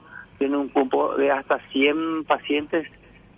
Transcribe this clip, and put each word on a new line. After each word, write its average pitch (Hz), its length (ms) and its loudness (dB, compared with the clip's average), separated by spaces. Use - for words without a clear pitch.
tiene 139 220 0
un 139 100 -2
cupo 143 480 0
de 139 140 2
hasta 135 280 0
cien 156 540 0
pacientes, 147 640 -2